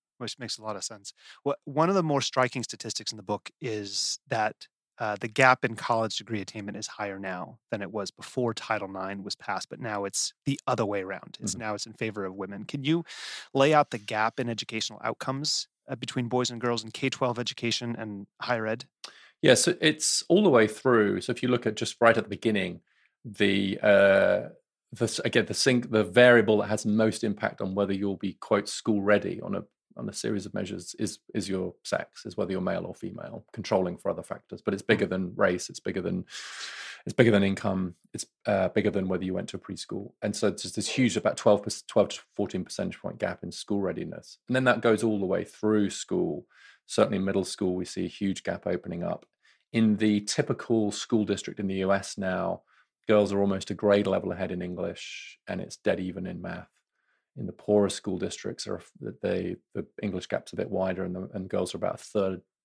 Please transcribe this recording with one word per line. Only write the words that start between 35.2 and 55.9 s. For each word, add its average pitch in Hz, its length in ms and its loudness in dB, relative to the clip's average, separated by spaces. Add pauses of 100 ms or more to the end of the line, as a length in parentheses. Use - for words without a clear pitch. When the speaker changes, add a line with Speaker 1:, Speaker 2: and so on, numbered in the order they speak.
Speaker 2:
race, 90 340 2
it's - 120 -14
bigger 98 200 -4
than, 92 240 -2 (800)
it's - 100 -8
bigger 117 180 8
than 101 100 8
income, 98 520 -2 (200)
it's, - 100 -8 (220)
uh, 95 220 2
bigger 104 220 2
than 95 180 -2
whether 92 160 -2
you 92 100 -2
went 90 140 -6
to - 80 -10
a 92 40 -10
preschool. - 520 -10 (100)
And 104 140 -2
so 107 120 2
it's 92 140 -4
just 95 140 -8
this 98 120 -4
huge, 120 280 2
about - 200 0
twelve, 104 300 4 (220)
twelve 104 220 4
to - 100 -12 (160)
fourteen 95 280 -4
percentage - 360 -8
point 95 180 -10
gap 90 240 -4
in - 80 -10
school - 300 -4
readiness. 90 580 -8 (100)
And 123 60 -2
then 131 100 2
that 117 180 4
goes 110 200 4
all 107 160 2
the 98 80 -2
way 90 160 0
through 107 480 2
school. 87 560 -2 (400)
Certainly 104 320 2
in 95 60 0
middle 95 200 0
school, 92 300 -2
we 92 100 -4
see 92 200 -6
a 90 40 -4
huge 98 360 -4
gap 92 240 -6
opening 87 340 -4
up. 85 240 -6 (460)
In 110 240 4
the 107 240 4
typical 110 720 0
school 107 320 0
district 95 340 -4
in 104 80 -2
the 95 100 -2
U 95 160 2
S 98 240 -2
now, 90 460 -2 (460)
girls 104 240 6
are 98 80 2
almost 98 300 0
a 101 40 -4
grade 104 320 4
level 95 240 0
ahead 92 220 -4
in 90 100 -6
English, 87 840 -8
and 95 120 -6
it's - 160 -10
dead 92 220 0